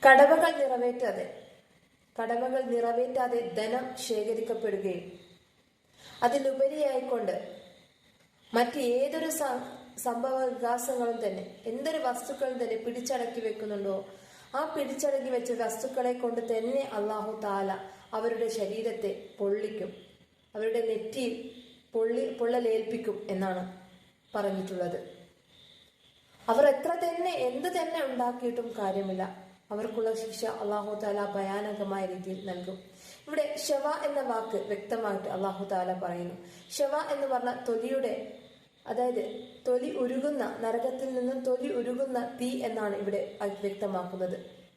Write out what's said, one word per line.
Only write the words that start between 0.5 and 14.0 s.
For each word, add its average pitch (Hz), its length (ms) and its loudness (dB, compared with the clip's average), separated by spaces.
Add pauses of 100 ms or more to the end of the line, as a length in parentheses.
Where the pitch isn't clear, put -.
നിറവേറ്റാതെ, 247 680 0 (880)
കടമകൾ 240 460 0
നിറവേറ്റാതെ 240 760 2 (160)
ധനം 226 280 0 (120)
ശേഖരിക്കപ്പെടുകയും 208 1080 -2 (1160)
അതിലുപരിയായിക്കൊണ്ട് 269 1120 2 (1160)
മറ്റ് 247 280 2
ഏതൊരു 285 500 2
സ-, 254 300 -2 (360)
സംഭവ 254 480 0
വികാസങ്ങളും 240 760 0
തന്നെ, 190 260 -2 (220)
എന്തൊരു 294 360 -2
വസ്തുക്കളും 254 560 -2
തന്നെ 220 180 -2
പിടിച്ചടക്കി 240 640 -4
വെക്കുന്നുണ്ടോ, 208 560 -2 (580)